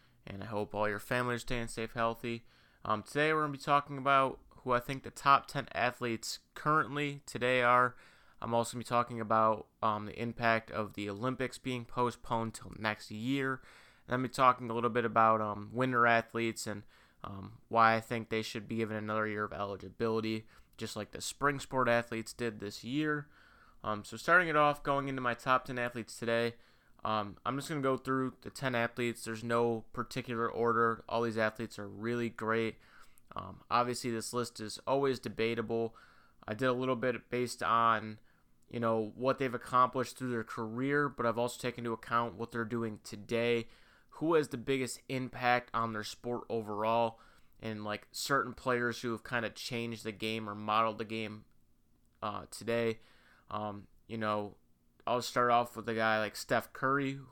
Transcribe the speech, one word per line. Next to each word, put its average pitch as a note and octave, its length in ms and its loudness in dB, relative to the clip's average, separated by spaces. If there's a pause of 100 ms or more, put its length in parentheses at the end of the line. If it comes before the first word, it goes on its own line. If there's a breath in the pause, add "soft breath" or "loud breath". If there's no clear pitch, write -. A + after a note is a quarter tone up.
(280 soft breath)
and G2 160 -10
I G#2 40 -10
hope G#2 280 -4
all G#2 140 2
your G#2 100 -2
families B2 380 -2
are - 20 -8
staying A#2 300 -4
safe, A2+ 240 -6
healthy. A#2 500 -2 (400 soft breath)
Um, G#2+ 200 -2
today D3+ 280 0
we're D#3 120 2
gonna D3 100 -2
be C3+ 40 -8
talking C#3+ 400 2
about C3+ 420 4 (100)
who - 240 -2
I A#2+ 80 4
think C3+ 220 -8
the - 60 -12
top - 380 4
ten C#3 260 -6
athletes A#2 680 -2 (140)
currently C#3+ 720 0
today B2 360 2
are. B2 340 6 (460 loud breath)
I'm A#2 120 -2
also A#2 200 2
gonna A#2+ 100 -8
be - 60 -12
talking A#2+ 320 0
about, A2 460 2 (140)
um, G#2+ 260 0
the - 140 -8
impact A2+ 500 0
of G#2 240 -6
the G#2 140 -4
Olympics B2 480 -4
being B2 280 -6
postponed A2+ 680 -2
till - 240 -14
next G#2+ 340 -4
year. C3 500 -2 (460 loud breath)
And - 60 -4
I'm B2+ 60 2
gonna B2+ 80 -2
be - 60 -14
talking B2 360 4
a A2+ 40 -4
little A#2 160 2
bit A#2 160 2
about, A2 340 6
um, G#2 320 -4
winter B2 340 4
athletes A2+ 600 2
and, G2+ 160 -8 (400 soft breath)
um, G2+ 440 -12
why A2+ 260 8
I A2+ 60 2
think A2+ 300 -4
they A2 120 0
should G#2+ 260 -8
be A2 100 -4
given G#2+ 200 -2
another G#2+ 300 -2
year G#2 160 -2
of G#2 100 -6
eligibility, A2 920 -4 (280 soft breath)
just A2 200 -8
like G#2+ 160 -8
the - 100 -12
spring - 380 0
sport B2+ 280 0
athletes A#2 460 0
did A2+ 260 -4
this G#2 240 -10
year. D3 440 -2 (560 soft breath)
Um, G#2 200 -4
so - 140 -12
starting F3 300 6
it D3+ 80 0
off, D3 260 4
going C#3 260 0
into C3+ 140 -4
my A#2+ 140 0
top C3 300 2
ten B2+ 120 -8
athletes A#2+ 400 -6
today, A#2 380 0 (500 soft breath)
um, G#2+ 400 -2
I'm C3 120 0
just C#3+ 120 -6
gonna D#3 100 -2
go C3+ 160 4
through C3 460 -2
the G#2+ 80 -14
ten C3 240 -4
athletes. A#2 500 -2
There's A2+ 200 -6
no A#2 500 2
particular A#2 560 -4
order. A#2 580 2
All A#2 140 0
these A2+ 160 0
athletes A2 400 -2
are G2+ 100 -8
really A2+ 420 -4
great. A2 500 -2 (560 loud breath)
Um, - 340 -10
obviously, B2 400 2
this A2+ 240 -4
list A#2+ 260 -4
is G#2+ 280 -8
always C3+ 320 2
debatable. A2+ 760 -2 (520 loud breath)
I G#2+ 80 -4
did B2+ 140 2
a B2+ 40 4
little B2+ 220 0
bit A#2 340 -2
based B2 320 -2
on, A2 560 2 (500 soft breath)
you - 120 -8
know, A2+ 360 2
what B2+ 220 0
they've C3 160 -2
accomplished B2+ 640 2
through B2+ 140 -4
their A2+ 120 -2
career, C3 640 -2
but B2 200 -2
I've A2+ 100 0
also A#2+ 240 -2
taken A#2+ 240 -4
into A#2 80 -2
account A#2 400 -2
what A2+ 180 -8
they're A#2 140 -2
doing A2 380 -2
today, A#2 640 0 (480 soft breath)
who E3 200 2
has D3 140 2
the C3+ 80 -6
biggest C3 420 -2 (100)
impact B2 640 0
on A2+ 200 0
their G#2+ 100 -6
sport - 440 -6
overall, A2 720 2 (400 soft breath)
and, G#2+ 240 -6
like, G#2 280 -6
certain B2+ 420 0
players A#2+ 480 -2
who A#2+ 100 -2
have A2 120 -6
kinda A#2 260 -2
changed A#2 540 -6
the A2 80 -4
game A2 360 -4
or G#2 60 -6
modeled G#2+ 460 0
the A2+ 60 -6
game, G#2+ 400 -8 (760)
uh, G2+ 300 -6
today. A#2 480 -2 (500 soft breath)
Um, G#2 380 -6 (200)
you A2+ 100 -8
know, G#2 400 -2 (500)
I'll A#2+ 160 2
start B2 260 2
off A#2+ 260 4
with A2 140 -6
a A2+ 60 -2
guy A2 240 4
like G#2 160 -2
Steph - 360 -2
Curry, C3+ 480 0 (120)